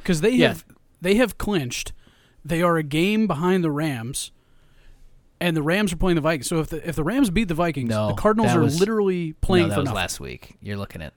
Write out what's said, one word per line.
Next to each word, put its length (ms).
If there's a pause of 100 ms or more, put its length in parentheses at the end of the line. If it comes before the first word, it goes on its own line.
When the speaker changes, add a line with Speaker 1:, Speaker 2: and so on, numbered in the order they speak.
Speaker 1:
'Cause 180
they 100
Speaker 2:
yeah. 180
Speaker 1:
have, 160 (360)
they 140
have 220
clinched. 560 (500)
They 180
are 160
a 60
game 440
behind 360
the 80
Rams, 600 (1120)
and 140
the 60
Rams 320
are 40
playing 180
the 60
Vikings. 260
So 120
if 100
the, 180
if 80
the 80
Rams 260
beat 200
the 40
Vikings, 360
Speaker 2:
No, 180
Speaker 1:
the 80
Cardinals 360
Speaker 2:
that 60
Speaker 1:
are 40
Speaker 2:
was, 180
Speaker 1:
literally 540
playing 320
Speaker 2:
no, 40
that 60
Speaker 1:
for 60
Speaker 2:
was 60
Speaker 1:
nothing. 80
Speaker 2:
last 240
week. 420
You're 160
looking 240
at, 160